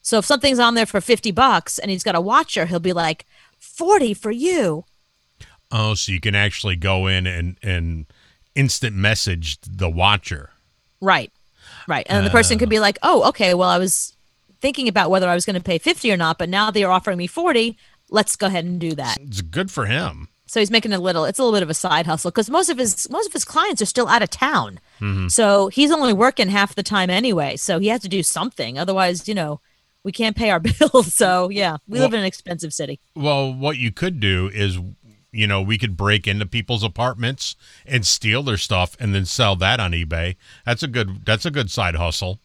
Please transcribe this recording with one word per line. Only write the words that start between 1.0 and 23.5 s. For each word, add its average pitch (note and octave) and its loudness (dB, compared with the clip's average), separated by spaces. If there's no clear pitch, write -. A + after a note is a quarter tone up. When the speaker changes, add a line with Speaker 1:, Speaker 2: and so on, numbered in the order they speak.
Speaker 1:
fifty A3+ 0
bucks A3 2
and G3+ -6
he's F#3 -4
got F#3+ 0
a E3+ 2
watcher, A3 2
he'll F3 -2
be F3+ 0
like, E3 -2
"Forty E4 2
for G#3+ -6
you." A#3 0
Speaker 2:
Oh, A2 2
so - -4
you F#2 -2
can G2+ -2
actually G2+ 0
go F#2+ 0
in F#2 0
and, F2 -4
and E2 -4
instant B2+ 0
message F#2+ 0
the F#2 -4
watcher. F2 0
Speaker 1:
Right. F3+ 2
Right. D3 -2
And G3 2
the F3+ 2
person A3+ 4
could A3+ 0
Speaker 2:
Uh. G#3+ 4
Speaker 1:
be - 4
like, G3+ 2
Oh, D#4 4
okay, F#3 2
well, F3+ 4
I F3 4
was - -2
thinking C4+ -2
about F#3 2
whether F#3 2
I F3 2
was F3 -2
gonna F#3 -4
pay F3 -2
fifty C#4 0
or F#3 2
not, E3 0
but F3 -4
now G#3 0
they're G3 2
offering F#3 0
me F3 -4
forty. B3 0
Let's G#3+ 2
go G3 -2
ahead F3+ -2
and F3 -6
do E3 -4
that. C3 -4
Speaker 2:
It's A#2+ -8
good D#3+ -4
for B2 -4
him. A2+ -4
Speaker 1:
So - -4
he's G#3 2
making A3+ 2
a F#3 0
little, F3 0
it's F#3+ -2
a C4 2
little A3+ 4
bit F#3+ 2
of D3+ -4
a D#3 -4
side D#3+ 0
hustle E3+ -2
'cause - 0
most F4 2
of C4+ -2
his, A#3+ -2
most G4 -4
of - -12
his D4 -4
clients D#4+ -2